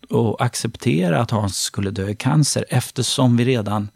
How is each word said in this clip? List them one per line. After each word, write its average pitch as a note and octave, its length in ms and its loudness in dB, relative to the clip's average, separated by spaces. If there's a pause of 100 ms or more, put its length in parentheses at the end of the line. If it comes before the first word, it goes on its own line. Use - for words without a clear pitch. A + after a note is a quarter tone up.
(120)
att A#2 280 2
acceptera C#3 800 0
att A2+ 100 -2
Hans G#2 280 0
skulle G2 320 -4
dö G2 180 -4
i G#2 80 -4
cancer C#3+ 520 2
eftersom B2 680 2
vi A#2+ 80 4
redan, G#2+ 520 0